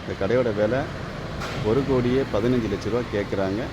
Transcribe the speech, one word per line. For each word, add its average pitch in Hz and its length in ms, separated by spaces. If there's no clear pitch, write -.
இந்த 95 160
கடையோட 117 380
விலை 110 200
ஒரு 127 180
கோடியே 127 340
பதினஞ்சு 117 400
லட்ச 95 200
ரூபா 123 100
கேட்குறாங்க. 101 480